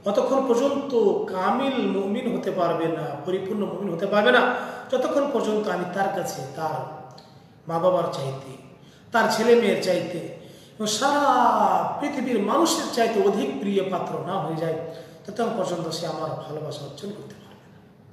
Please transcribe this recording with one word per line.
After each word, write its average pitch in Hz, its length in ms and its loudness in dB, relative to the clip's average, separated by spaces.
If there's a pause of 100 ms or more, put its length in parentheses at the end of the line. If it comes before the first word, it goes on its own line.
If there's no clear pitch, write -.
ততক্ষণ 262 440 2
পর্যন্ত 269 480 2 (380)
কামিল 240 540 0
মুমিন 196 500 0
হতে 190 140 -2
পারবে 165 340 0
না, 156 180 -2 (220)
পরিপূর্ণ 190 400 -2
মুমিন 185 280 -4
হতে 180 140 -2
পারবে 214 240 4
না, 247 240 4 (360)
যতক্ষণ 277 420 0
পর্যন্ত 214 340 0
আমি 180 160 -2 (100)
তার 190 220 0
কাছে 165 260 -6 (140)
তার - 540 -6 (580)
মা 165 120 -2
বাবার 180 240 4 (100)
চাইতে, 135 440 -8 (540)
তার 220 200 4
ছেলে 233 240 6
মেয়ের 202 280 4
চাইতে 175 340 0 (640)
এবং 214 60 -4
সারা - 1120 4
পৃথিবীর 254 400 0
মানুষের 254 540 2
চাইতে 208 340 4
অধিক 208 320 0
প্রিয় 190 320 0
পাত্র 165 340 -4
না 180 80 -4
হয়ে 160 220 -2
যায়, 165 180 -2 (520)
ততক্ষণ 220 320 -2
পর্যন্ত 175 320 -2
সে 165 180 -6
আমার 156 220 -4
ভালোবাসা 139 560 -8
অর্জন 202 260 -12
করতে - 240 -14
পারবে - 360 -20
না। - 200 -20 (220)